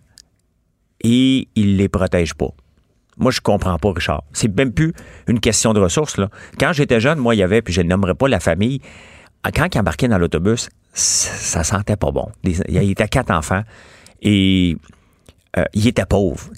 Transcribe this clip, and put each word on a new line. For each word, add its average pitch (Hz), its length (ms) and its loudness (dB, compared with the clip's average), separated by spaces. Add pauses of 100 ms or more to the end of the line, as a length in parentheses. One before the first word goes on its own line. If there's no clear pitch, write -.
(1040)
et 127 520 2
il 101 220 2
les 98 120 2
protège 90 460 0
pas ? - 160 -4 (680)
Moi, 123 140 2
je - 100 -4
comprends 95 380 0
pas, 101 140 0
Richard. 80 400 -4
C'est 107 220 -2
même 127 180 0
plus 160 200 -2 (360)
une 117 100 0
question 113 340 0
de 107 80 2
ressources, 92 360 0
là. 98 120 0 (300)
Quand 143 140 2
j'étais 135 280 2
jeune, 147 180 0
moi, 117 160 2
il 110 40 2
y 98 40 4
avait, 101 200 2
puis 92 100 -6
je 90 80 0
nommerai 90 340 2
pas 131 140 0
la 117 120 2
famille, 104 400 0 (720)
quand 170 180 0
ils - 60 -2
embarquaient 104 300 0
dans 107 100 2
l'autobus, 87 500 0 (240)
ça, - 380 -2
ça - 340 -4
sentait 104 320 -2
pas - 140 0
bon. 69 160 -4 (160)
Les, 87 160 -2 (100)
il 90 140 0
y 101 80 2
était 107 180 0
quatre 123 220 -2
enfants 92 320 0 (600)
et, 95 540 2 (800)
euh, 85 60 0 (120)
ils 107 120 0
étaient 110 200 0
pauvres. 95 520 -2